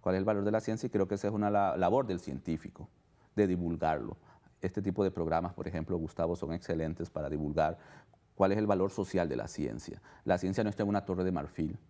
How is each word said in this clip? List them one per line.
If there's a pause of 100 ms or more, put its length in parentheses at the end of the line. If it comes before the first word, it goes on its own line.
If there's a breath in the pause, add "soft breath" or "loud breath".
¿Cuál
es
el
valor
de
la
ciencia?
Y
creo
que
esa
es
una
la-,
labor
del
científico, (480 soft breath)
de
divulgarlo. (440 soft breath)
Este
tipo
de
programas,
por
ejemplo,
Gustavo,
son
excelentes
para
divulgar (580 loud breath)
cuál
es
el
valor
social
de
la
ciencia. (220 loud breath)
La
ciencia
no
está
en
una
torre
de
marfil (120)